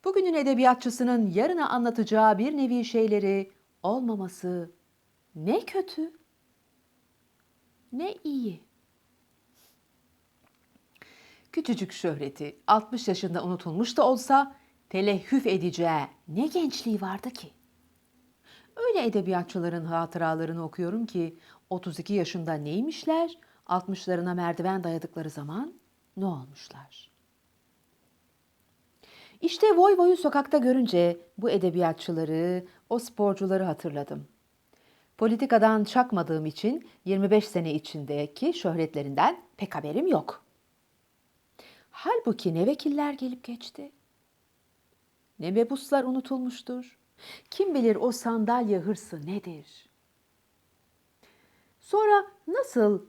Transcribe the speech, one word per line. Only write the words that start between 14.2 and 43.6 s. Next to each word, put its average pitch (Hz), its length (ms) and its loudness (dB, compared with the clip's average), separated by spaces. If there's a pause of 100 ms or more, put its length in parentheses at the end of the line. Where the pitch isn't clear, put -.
telehhüf 202 580 0
edeceği 165 600 0 (200)
ne 202 200 -2
gençliği 262 540 -2
vardı 196 280 -8
ki? - 220 -16 (1200)
Öyle 453 300 0
edebiyatçıların 175 800 -2
hatıralarını 165 800 -4
okuyorum 185 420 -4
ki 165 340 -6 (300)
otuz 180 300 -8
iki 196 140 -6
yaşında 170 400 -2
neymişler, 311 840 -2 (300)
altmışlarına 180 680 -2
merdiven 180 500 -2
dayadıkları 165 460 -6
zaman 165 440 -10 (440)
ne 196 80 -4
olmuşlar? 139 840 -10 (2250)
İşte 381 360 4
Voyvo'yu 359 400 8
sokakta 285 400 2
görünce 220 600 4 (200)
bu 196 120 0
edebiyatçıları, 170 1160 0 (240)
o 240 100 0
sporcuları 196 640 0
hatırladım. 147 640 -6 (880)
Politikadan 220 680 4
çakmadığım 170 600 0
için 220 440 -4 (160)
yirmi 196 260 2
beş 208 160 4
sene 165 260 -4
içindeki 147 800 -4
şöhretlerinden 160 880 0 (160)
pek - 180 -8
haberim 156 320 -2
yok. - 360 -2 (1500)
Halbuki 277 600 0
ne 170 140 2
vekiller 294 460 -2
gelip 254 300 -8
geçti, 285 480 -14 (1500)